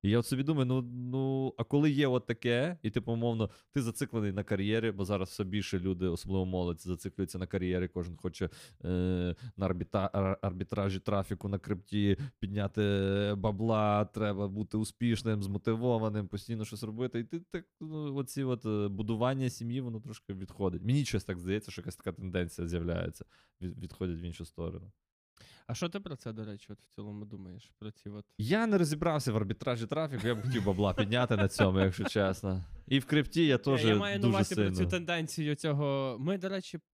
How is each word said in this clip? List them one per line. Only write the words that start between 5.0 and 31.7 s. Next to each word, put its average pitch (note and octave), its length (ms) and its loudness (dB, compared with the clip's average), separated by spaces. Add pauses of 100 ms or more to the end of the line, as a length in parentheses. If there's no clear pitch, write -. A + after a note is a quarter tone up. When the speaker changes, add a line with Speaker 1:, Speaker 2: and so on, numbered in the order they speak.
Speaker 1:
зараз F#2 240 0
все - 160 -4
більше F#2+ 340 -2
люди, F#2 280 0
особливо F#2 400 0
молодь, F2+ 340 -2
зациклюються F2+ 580 -4
на F2+ 80 -4
кар'єрі, F2+ 420 0
кожен F2 280 -6
хоче, F2+ 340 -4 (340)
е, F2+ 500 0 (220)
на F#2+ 100 0
арбіта-, F#2 460 0
ар-, G2 300 0
арбітражі F#2+ 560 -2
трафіку G2 500 -2
на G2 100 -2
крипті G2+ 600 2 (200)
підняти G2+ 440 0 (540)
бабла, G#2+ 680 2
треба G#2 440 -2
бути G#2 280 -4
успішним, A2 680 0
змотивованим, A2 840 0
постійно A2 360 -4
щось G#2 180 -10
робити. A#2 380 -4
І A#2 40 -4
ти E3 160 -8 (100)
так, F3 140 -8 (160)
ну, D#3 360 -8
оці C#3 260 -4
от, B2+ 240 0
е, G#2 220 2
будування A#2 640 0
сім'ї, A#2 300 -6
воно A#2 200 -6
трошки - 340 -10
відходить. F#2 480 -2
Мені B2+ 220 4
щось G#2 200 0
так F2+ 140 -4
здається, F#2+ 320 -2
що - 100 -12
якась E2+ 160 -10
така - 160 -6
тенденція F2 560 -2
з'являється, E2+ 560 -2 (360)
від-, F2+ 180 -8
відходять E2+ 440 -6
в - 20 -10
іншу E2+ 200 -8
сторону. E2+ 480 -10 (800)
Speaker 2:
А B2 40 -4
що F3 140 -4
ти G3 120 -6
про D3+ 160 -10
це, A2+ 160 -10
до A2 120 -8
речі, G#2 280 -12
от G2+ 100 -16
в - 120 -20
цілому G#2 300 -10
думаєш? G2 540 -16
Про G#2+ 120 -10
ці - 200 -16
от G#2 160 -12 (120)
Speaker 1:
Я G3 280 2
не G#3 120 6
розібрався D3+ 540 2
в G#2+ 40 4
арбітражі A2+ 500 -2
трафіку, C#3 400 -2
я A#2+ 80 2
б G#2+ 80 -4
хотів A#2+ 220 0
бабла F#2+ 300 4
підняти A#2 420 2
на G2+ 120 4
цьому, F#2+ 320 4